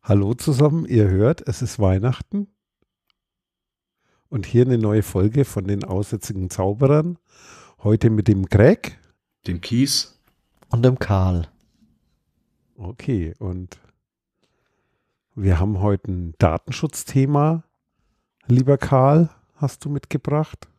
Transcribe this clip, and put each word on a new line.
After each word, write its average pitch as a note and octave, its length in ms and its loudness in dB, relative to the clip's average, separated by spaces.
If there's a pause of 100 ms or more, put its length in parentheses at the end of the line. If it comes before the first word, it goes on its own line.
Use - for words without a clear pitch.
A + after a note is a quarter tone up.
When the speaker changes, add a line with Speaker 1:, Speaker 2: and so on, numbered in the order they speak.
Speaker 1:
Hallo G2+ 320 2
zusammen, D3+ 520 0
ihr G#2+ 240 2
hört, G#2 360 0
es - 160 -6
ist - 160 -6
Weihnachten. A2 720 -2 (1800)
Und G#2 160 -6
hier B2 200 2
eine B2+ 120 0
neue G#2+ 260 2
Folge G#2+ 400 0
von G2 220 -6
den G2+ 180 -4
aussätzigen F#2+ 640 -6
Zauberern. C#3 680 0 (680)
Heute A2 260 2
mit G#2+ 200 2
dem F#2+ 160 2
Greg. A#2+ 520 2 (480)
Speaker 2:
Dem F2 140 -6
Kies. - 640 -4 (480)
Speaker 3:
Und A#2 160 0
dem B2+ 140 2
Karl. F#2 500 0 (1300)
Speaker 1:
Okay, F2+ 600 -6
und F#2 380 -10 (1600)
wir F#2+ 240 0
haben F#2+ 220 -2
heute G2+ 320 -2
ein F2 240 -8
Datenschutzthema. C#3+ 1300 -2 (840)
Lieber C3 300 4
Karl, C#3+ 540 2 (260)
hast - 260 -6
du C#3+ 60 -8
mitgebracht? D3 880 -6